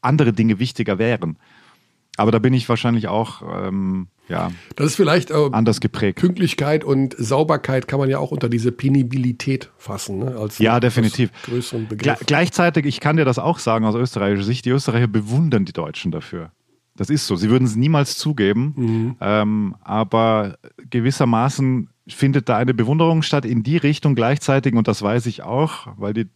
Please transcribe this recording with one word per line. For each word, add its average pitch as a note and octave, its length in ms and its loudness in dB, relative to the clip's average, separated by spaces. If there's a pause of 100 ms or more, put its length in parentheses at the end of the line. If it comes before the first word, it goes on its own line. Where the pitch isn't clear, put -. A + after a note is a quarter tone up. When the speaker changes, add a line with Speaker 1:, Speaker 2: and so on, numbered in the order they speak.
Speaker 1:
andere C3 300 4
Dinge A2 280 2
wichtiger G#2+ 400 -2
wären. G#2+ 380 -2 (800)
Aber G#2 140 4
da A2+ 80 2
bin B2+ 140 2
ich B2 160 0
wahrscheinlich A#2 400 0
auch, G#2+ 320 -4 (260)
ähm, F#2+ 400 -4 (220)
ja, F2 220 -4 (260)
Speaker 2:
Das C#3+ 100 0
ist D3+ 80 -2
vielleicht, D#3+ 360 2
äh, D3+ 200 2
Speaker 1:
anders A2+ 300 2
geprägt. G#2 380 -2
Speaker 2:
Pünktlichkeit D#3+ 680 0
und C3+ 320 0
Sauberkeit C3+ 680 0
kann C#3 120 -2
man C3+ 100 0
ja C3+ 100 -2
auch D3 120 -6
unter C3+ 180 -4
diese A#2 220 0
Penibilität C3 1040 -2
fassen, G2+ 420 -8
ne? B2+ 180 -6
Als G#2+ 220 -6
Speaker 1:
Ja, A2 180 4
Speaker 2:
etwas A#2+ 160 2
Speaker 1:
definitiv. A2+ 360 2 (140)
Speaker 2:
größeren A#2+ 440 -6
Begriff. A2 320 -2
Speaker 1:
Gle-, A#2 60 -10
gleichzeitig, E3+ 600 2
ich C#3+ 160 -2
kann D#3 160 2
dir D#3 80 4
das B2+ 120 2
auch E3+ 220 -2
sagen A2+ 260 0
aus G#2+ 100 2
österreichischer G2+ 500 0
Sicht, A#2+ 200 -4
die B2 60 0
Österreicher A#2+ 360 2
bewundern A2 580 0
die - 80 -12
Deutschen D#2+ 380 -6
dafür. D#2+ 400 -10 (440)
Das G2 140 -6
ist D3 180 0
so. - 80 0
Sie G2+ 140 0
würden B2+ 180 4
es G#2+ 80 -2
niemals C#3+ 420 2
zugeben. B2+ 600 0
Speaker 2:
Mhm. A2+ 420 -2
Speaker 1:
Ähm, G#2 640 0
aber G#2+ 760 0 (320)
gewissermaßen B2+ 1000 0 (180)
findet C#3 400 0
da A#2+ 100 2
eine B2+ 160 2
Bewunderung D#3+ 500 2
statt C#3+ 220 0
in A#2 180 0
die D3 140 0
Richtung D3 380 2
gleichzeitig, C3 600 2
und A2+ 120 2
das G#2 140 0
weiß A2 240 0
ich - 180 -6
auch, C3+ 440 -4 (100)
weil G#2 160 -4
die A2 220 -4